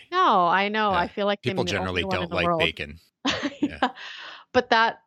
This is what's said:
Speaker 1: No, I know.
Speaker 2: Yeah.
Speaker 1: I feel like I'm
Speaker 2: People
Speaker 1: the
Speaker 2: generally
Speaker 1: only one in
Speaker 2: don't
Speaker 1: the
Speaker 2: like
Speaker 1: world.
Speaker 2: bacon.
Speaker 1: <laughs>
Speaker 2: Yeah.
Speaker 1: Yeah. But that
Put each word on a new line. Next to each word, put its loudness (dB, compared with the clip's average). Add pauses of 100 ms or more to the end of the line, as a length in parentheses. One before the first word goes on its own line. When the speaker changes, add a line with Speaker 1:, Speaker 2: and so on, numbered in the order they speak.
(120)
Speaker 1:
No, 4
I 2
know. 0
Speaker 2:
Yeah. 2
Speaker 1:
I 0
feel -4
like 0
I'm -2
Speaker 2:
People -2
Speaker 1:
the -2
Speaker 2:
generally 0
Speaker 1:
only -2
one -
in 0
Speaker 2:
don't -4
Speaker 1:
the -6
Speaker 2:
like 2
Speaker 1:
world. 2
Speaker 2:
bacon. -2 (260)
Speaker 1:
<laughs> -2 (200)
Speaker 2:
Yeah. -4
Speaker 1:
Yeah. 0 (640)
But 2
that 4